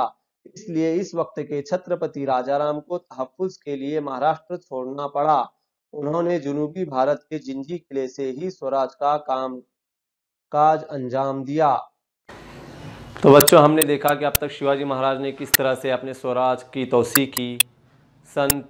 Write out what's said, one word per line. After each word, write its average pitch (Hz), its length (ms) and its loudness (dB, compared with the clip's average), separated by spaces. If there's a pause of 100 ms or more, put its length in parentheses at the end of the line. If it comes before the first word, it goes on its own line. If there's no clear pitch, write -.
(460)
इसलिए 160 480 -2
इस 180 220 -2
वक्त 160 240 -4
के 147 220 -6
छत्रपति 170 640 -4
राजाराम 139 540 0
को 175 180 -8
तहफ़्फ़ुज़ 160 680 -8
के 143 100 -6
लिए 143 260 -4
महाराष्ट्र 147 560 -4
छोड़ना 139 500 -8
पड़ा। 147 320 2 (540)
उन्होंने 165 460 -2
जनूबी 151 460 -4
भारत 139 440 0
के 156 100 -8
जिंजी 135 380 -10
किले 135 300 -8
से 135 240 -6
ही 160 180 -8
स्वराज 135 460 -4
का 147 220 0 (100)
काम 131 320 -4 (920)
काज 151 320 2
अंजाम 135 600 -4
दिया। 143 320 2 (1500)
तो 147 100 10
बच्चों, 147 300 10
हमने 156 200 6
देखा 147 320 2
कि 143 100 -4
अब 139 160 0
तक 147 80 -6
शिवाजी 139 340 0
महाराज 135 380 -2
ने 139 100 -4
किस 139 220 -8
तरह 131 220 2
से 131 160 -4
अपने 127 220 -4
स्वराज 127 500 -2
की 131 220 -6
तोसी 123 420 2
की। 123 300 -6 (720)
सन 139 400 2